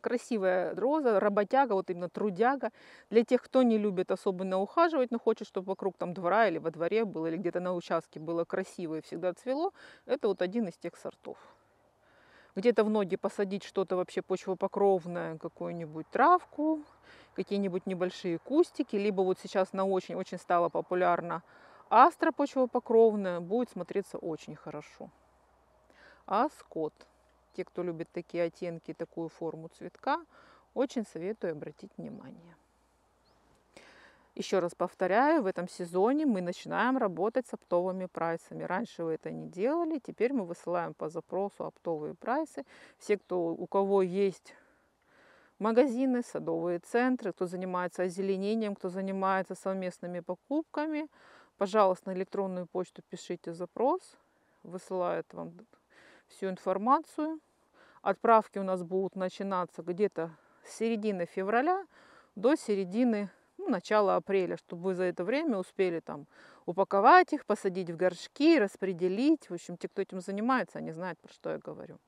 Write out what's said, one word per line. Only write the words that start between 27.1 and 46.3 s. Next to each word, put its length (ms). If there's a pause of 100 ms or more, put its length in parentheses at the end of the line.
Те, 120
кто 180
любит 280
такие 340
оттенки, 500
такую 340
форму 400
цветка, 560 (500)
очень 320
советую 460
обратить 460
внимание. 580 (1800)
Ещё 260
раз 140
повторяю, 680
в 40
этом 200
сезоне 600
мы 160
начинаем 560
работать 480
с 80
оптовыми 500
прайсами. 600
Раньше 400
вы 100
это 160
не 160
делали, 520
теперь 360
мы 100
высылаем 480
по 160
запросу 560
оптовые 500
прайсы. 520 (320)
Все, 180
кто, 300
у 200
кого 360
есть 520 (1040)
магазины, 640
садовые 580